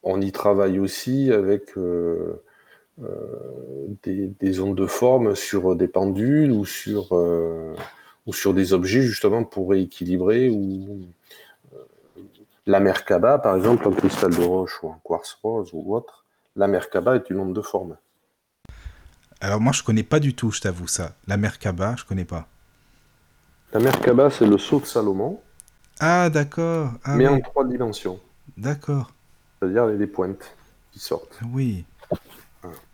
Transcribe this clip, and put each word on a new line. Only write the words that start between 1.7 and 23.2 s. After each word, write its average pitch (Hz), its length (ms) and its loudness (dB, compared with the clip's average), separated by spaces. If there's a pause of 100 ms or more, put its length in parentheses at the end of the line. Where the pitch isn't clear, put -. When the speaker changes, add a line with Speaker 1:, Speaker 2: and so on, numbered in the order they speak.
Speaker 1:
euh, 85 640 -4 (600)
euh, - 60 -12 (960)
des, 95 240 -4 (120)
des 95 200 0
ondes 98 160 0
de 95 120 2
forme 120 480 4
sur 92 420 0
des 90 100 2
pendules 113 640 2
ou 104 140 2
sur, 104 500 -6
euh, 82 580 0 (520)
ou 101 80 -10
sur 98 200 0
des 92 200 2
objets 95 280 2
justement 110 440 0
pour 95 240 -6
rééquilibrer 95 800 2
ou, 98 500 -4 (760)
euh, - 40 -20 (880)
la 98 160 4
Merkaba, 101 580 4
par 98 160 2
exemple, 107 320 4
en 101 40 4
cristal 92 440 2
de 85 80 2
roche 90 400 -2
ou 80 60 -8
en 78 140 -18
quartz - 380 -6
rose 107 320 -4
ou 82 220 -6
autre, - 300 -10 (300)
la 98 120 2
Merkaba 98 480 0
est - 140 -2
une 95 100 -4
onde 95 140 -4
de 104 80 -4
forme. 92 340 -6 (1500)
Speaker 2:
Alors 101 200 -2
moi, 123 100 4
je - 120 -2
connais 107 200 2
pas 156 160 2
du 139 140 0
tout, 113 180 -2
je - 100 -6
t'avoue 87 260 -6
ça. - 280 -6 (120)
La 101 100 -2
Merkaba, 101 600 -2
je - 60 -14
connais 95 220 -4
pas. 85 220 -10 (1300)